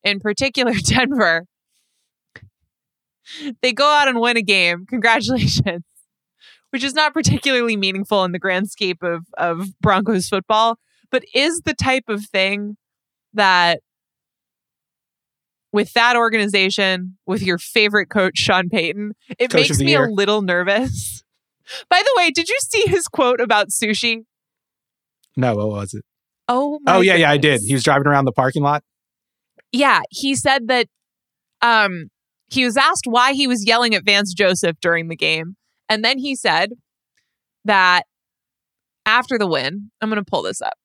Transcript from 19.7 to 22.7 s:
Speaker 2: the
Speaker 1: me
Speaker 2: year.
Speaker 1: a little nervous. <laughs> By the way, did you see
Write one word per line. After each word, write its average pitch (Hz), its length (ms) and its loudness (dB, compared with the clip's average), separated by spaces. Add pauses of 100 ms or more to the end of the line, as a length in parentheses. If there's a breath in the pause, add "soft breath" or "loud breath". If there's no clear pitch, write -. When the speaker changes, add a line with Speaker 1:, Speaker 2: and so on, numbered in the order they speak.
Speaker 2:
the 139 80 0
Speaker 1:
me - 60 2
Speaker 2:
year. 269 160 4
Speaker 1:
a 226 40 -4
little 202 300 0
nervous. 196 840 -2 (340)
<laughs> - 320 -18
By 359 120 4
the 523 160 2
way, 349 140 4
did 330 180 -2
you 480 100 -2
see 466 280 -2